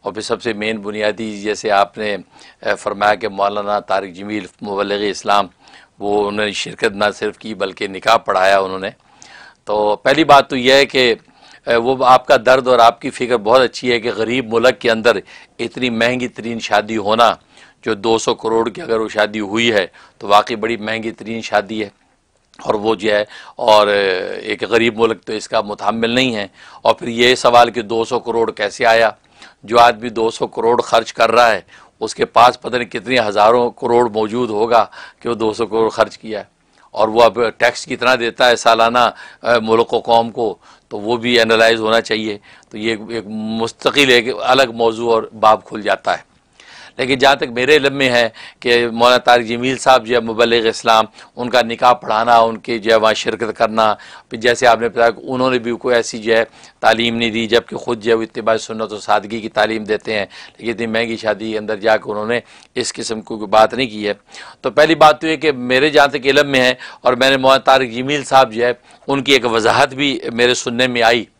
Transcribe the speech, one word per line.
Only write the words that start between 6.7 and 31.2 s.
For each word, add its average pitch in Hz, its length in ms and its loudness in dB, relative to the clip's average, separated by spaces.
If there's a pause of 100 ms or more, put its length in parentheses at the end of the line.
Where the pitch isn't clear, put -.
ना 104 180 0
सिर्फ - 260 -8
की 110 160 -14
बल्कि 98 340 -8
निकाह 98 300 0
पढ़ाया 98 420 2
उन्होंने। 95 340 -6 (760)
तो 107 280 0
पहली 143 280 0
बात 143 260 6
तो 139 60 -6
यह 131 200 2
है 139 100 4
कि, 127 240 0 (580)
अ, 117 80 2
वो 123 280 0
आपका 127 340 6
दर्द 127 300 2
और 123 120 4
आपकी 117 300 4
फ़िक्र 120 280 -2
बहुत 113 240 4
अच्छी 123 280 -4
है 120 100 0
कि 113 120 -6
गरीब 110 380 -4
मुल्क 117 280 2
के 123 120 -2
अंदर 110 320 2 (380)
इतनी 123 300 -6
महंगी 120 380 -2
तरीन 113 320 -10
शादी 107 360 -2
होना, 107 420 2 (460)
जो 110 120 -4
दो 113 220 0
सौ 117 160 -2
करोड़ 113 360 -2
की - 120 -14
अगर 113 160 -4
वो 110 120 -4
शादी 107 300 -2
हुई 113 320 -2
है 98 200 0 (300)
तो 107 60 -12
वाकई 104 280 4
बड़ी 110 220 -4
महंगी 110 340 -8
तरीन 110 300 -12
शादी 107 380 -4
है। 101 120 -8 (720)
और 110 100 -2
वो 110 200 -2
जो 104 160 -4
है, 104 140 0 (340)
और 107 300 4
एक 98 760 -4
गरीब 110 340 0
मुल्क 113 300 0
तो 113 60 -8
इसका 107 280 -4
मुतहम्मिल 107 540 -4
नहीं 127 180 0
है। 101 160 -8 (360)
और 113 80 4
फिर - 160 -6
ये 120 260 2
सवाल 120 340 4
कि 117 120 -6
दो 113 240 -4
सौ 120 140 -4
करोड़ 113 320 -2
कैसे 104 340 -6
आया, 113 300 2 (500)
जो 113 120 0
आदमी 120 320 4
दो 113 220 -2
सौ 120 160 -6
करोड़ 117 340 0
खर्च 117 300 0
कर 113 180 0